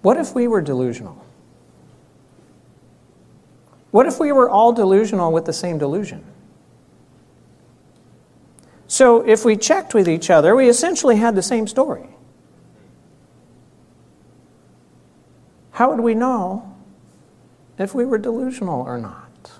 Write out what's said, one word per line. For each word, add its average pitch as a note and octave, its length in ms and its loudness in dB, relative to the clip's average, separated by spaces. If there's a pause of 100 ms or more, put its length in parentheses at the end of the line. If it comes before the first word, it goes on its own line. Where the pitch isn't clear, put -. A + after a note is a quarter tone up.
What A3 140 2
if D#4+ 180 -8
we A#3+ 140 0
were G#3+ 120 0
delusional? B2+ 640 -6 (2750)
What B3 140 6
if - 120 -6
we D4 140 0
were B3+ 180 4
all A3 220 4
delusional G3 600 0
with E3 120 -2
the E3 80 -6
same E3+ 260 -6
delusion? D#3+ 460 -6 (2750)
So A#3+ 380 4
if G#3+ 180 2
we A3 120 2
checked E4+ 380 -2
with G3 140 2
each E3 200 -4
other, E3+ 280 6
we C4 120 4
essentially C4 480 2
had A3+ 180 0
the - 80 0
same A3+ 240 -4
story. - 420 -4 (3500)
How B3+ 200 0
would C4 100 -4
we A#3 140 0
know A3+ 600 -6 (1040)
if G3 160 -6
we B3 100 -2
were B3 140 -2
delusional A3+ 640 -6
or B2 160 -10
not? - 600 -18